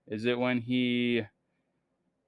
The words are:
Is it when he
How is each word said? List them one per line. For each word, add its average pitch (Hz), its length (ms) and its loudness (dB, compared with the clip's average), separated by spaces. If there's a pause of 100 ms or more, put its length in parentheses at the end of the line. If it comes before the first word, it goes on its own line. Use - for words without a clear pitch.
Is 107 160 -6
it 120 140 2
when 123 220 0
he 120 640 0 (1040)